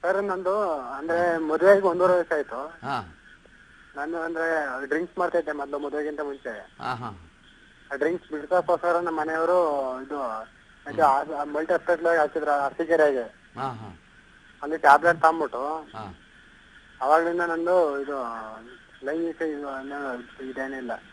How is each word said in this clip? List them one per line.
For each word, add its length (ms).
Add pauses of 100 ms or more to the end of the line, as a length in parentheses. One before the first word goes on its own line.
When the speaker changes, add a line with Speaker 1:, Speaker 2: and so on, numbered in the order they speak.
Speaker 1:
ಸರ್ 220
ನಂದು 560
ಅಂದ್ರೆ 580
ಮದುವೆಗೆ 440
ಒಂದೂವರೆ 320
ವರ್ಷ 180
ಆಯ್ತು. 360
Speaker 2:
ಹಾ. 460 (800)
Speaker 1:
ನಾನು 220
ಅಂದ್ರೆ 520 (180)
ಡ್ರಿಂಕ್ಸ್ 300
ಮಾಡ್ತಾ 220
ಇದ್ದೆ 120
ಮೊದ್ಲು 280
ಮದುವೆಗಿಂತ 420
ಮುಂಚೆ. 580
Speaker 2:
ಹಾ, 160
ಹಾ. 360 (600)
Speaker 1:
ಆ 40
ಡ್ರಿಂಕ್ಸ್ 340
ಬಿಡ್ಸಕ್ಕೋಸ್ಕರ 720
ನಮ್ಮ 200
ಮನೆಯವರು 720 (120)
ಇದು, 160 (760)
ಇದು 100
ಆ-, 380
ಆ 20
ಮಲ್ಟಿ 300
ಹಾಸ್ಪಿಟಲ್ 320
ಆಗಿ 140
ಹಾಕಿದ್ರು 320
ಅರಸೀಕೆರೆಗೆ. 720 (360)
Speaker 2:
ಹಾ, 80
ಹಾ. 320 (640)
Speaker 1:
ಅಲ್ಲಿ 140
ಟ್ಯಾಬ್ಲೆಟ್ 440
ತಗೊಂಡ್ಬಿಟ್ಟು 560 (200)
Speaker 2:
ಹಾ. 200 (840)
Speaker 1:
ಅವಾಗ್ಲಿಂದ 400
ನಂದು 600
ಇದು 220 (840)
ಲೈಂಗಿಕ 360
ಇದು 260
ಅನ್ನೋ 460 (360)
ಇದೇನಿಲ್ಲ. 420 (220)